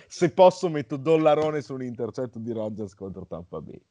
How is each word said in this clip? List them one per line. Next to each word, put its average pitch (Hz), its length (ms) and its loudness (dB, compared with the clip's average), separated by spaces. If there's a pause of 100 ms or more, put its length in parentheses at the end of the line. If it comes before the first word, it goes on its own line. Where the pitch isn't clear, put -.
Se - 240 0
posso 185 400 6
metto 147 260 -6
Dollarone 151 640 2
su 139 140 -10
un 131 80 -8
intercetto 120 560 -8
di 113 140 -8
Rodgers 107 420 -6
contro 95 320 -12
Tampa 82 340 -12
Bay. - 200 -16 (100)